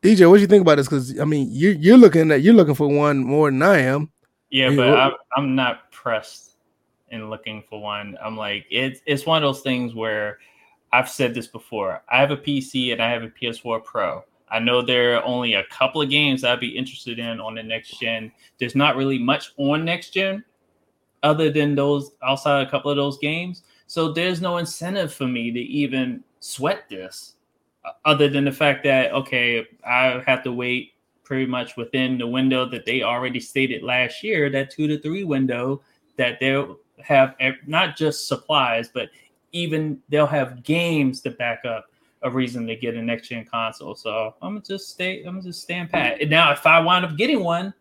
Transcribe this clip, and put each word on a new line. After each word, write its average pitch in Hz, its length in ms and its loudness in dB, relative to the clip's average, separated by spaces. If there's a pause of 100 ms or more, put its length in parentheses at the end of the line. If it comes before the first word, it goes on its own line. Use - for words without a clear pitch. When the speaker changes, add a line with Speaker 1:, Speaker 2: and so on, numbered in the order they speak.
Speaker 1:
D 208 120 8
J, 185 140 10
what 185 80 12
do 208 60 10
you 202 60 2
think 196 140 8
about 160 140 8
this? 139 120 2
'Cause, 139 320 -2
I 147 60 0
mean, 151 260 0
you, 147 280 2
you're 196 180 10
looking 165 340 10
at, 139 120 4
you're 208 100 8
looking 160 220 6
for 147 120 2
one 143 360 2
more 143 260 2
than 135 140 0
I 185 160 6
am. 139 320 0 (400)
Speaker 2:
Yeah, 131 180 2
Speaker 1:
Yeah, 143 60 2
Speaker 2:
but 123 140 4
Speaker 1:
what 143 100 6
Speaker 2:
I'm, 135 120 4 (240)
I'm 135 200 0
not 127 360 -2
pressed - 600 -8 (580)
in 110 220 -14
looking 107 360 -12
for 107 140 -16
one. 104 420 -10
I'm 110 140 -8
like, 104 320 -6
it's, 131 380 -4
it's 143 180 -2
one 160 160 2
of 147 60 0
those 135 160 -4
things 123 320 -4
where 107 420 -6 (560)
I've 131 160 2
said 123 240 -2
this 117 140 -8
before. 101 640 -8
I 123 80 2
have 139 100 4
a 143 80 -4
P 143 240 -4
C 127 300 -4
and 113 100 -4
I 113 80 0
have 117 140 -4
a 113 60 -12
P - 180 -10
S 117 100 -8
four 113 220 -6
Pro. 95 440 -6 (260)
I 110 100 -4
know 123 240 2
there 120 340 2
are 113 60 -2
only 120 320 -2
a 98 160 -2
couple 131 320 -2
of 135 60 -4
games 139 340 0
I'd 123 160 0
be 120 180 -8
interested 127 400 -10
in 117 220 -10
on 110 160 -12
the 113 80 -14
next 113 360 -12
gen. 113 320 -8 (280)
There's 120 160 -4
not 139 200 2
really 135 220 -2
much 120 400 -2
on 143 280 0
next 175 260 -6
gen 190 320 -4 (800)
other 151 260 2
than 147 240 0
those, 143 380 0 (100)
outside 135 460 0
a - 20 -16
couple 143 220 -4
of 143 60 0
those 139 200 -2
games. 170 460 -8 (240)
So 160 240 -4
there's 170 300 -4
no 175 160 -4
incentive 170 540 -6
for - 140 -8
me 120 260 -4
to 120 80 -6
even 131 640 -4 (160)
sweat 165 480 -6
this, - 460 -16 (500)
uh, - 80 -14 (140)
other 147 240 4
than 139 160 -2
the 139 60 0
fact 139 320 0
that, 131 280 2
okay, 120 540 -2 (200)
I 127 420 0
have 131 160 0
to 127 80 -6
wait 123 420 -6 (300)
pretty 131 240 -4
much 127 300 -6
within 127 420 -2
the 120 80 -4
window 127 420 0
that 123 160 -10
they 123 160 -2
already 120 380 -4
stated 127 420 -4
last 123 420 -4
year, 165 280 -2
that 135 180 -4
two 156 180 -4
to 151 120 -2
three 175 240 -6
window 135 580 -2 (360)
that 123 220 -2
they'll 135 380 -2 (240)
have 135 380 4
ev-, 131 160 -2 (100)
not 160 320 -2
just 156 300 -2
supplies, 127 640 -2
but 120 200 -8 (420)
even 156 480 -4 (100)
they'll 147 180 2
have 127 360 -4
games 156 580 0
to 127 100 -8
back 117 340 -6
up 113 200 -6 (360)
a 127 80 -4
reason 120 380 -4
to 113 80 -6
get 117 200 -6
a 117 60 -8
next 117 280 -6
gen 117 160 -12
console. 110 500 -8
So 110 480 -6
I'm 185 100 -8
gonna 208 100 -12
just 196 260 -12
stay, 185 340 -8
I'm 185 180 -12
just 180 200 -14
staying 175 260 -8
pat. 127 340 -2
And 151 80 -2
now 156 220 4
if 143 160 0
I 165 140 6
wind 180 240 2
up 156 120 -8
getting 240 260 0
one 175 380 -4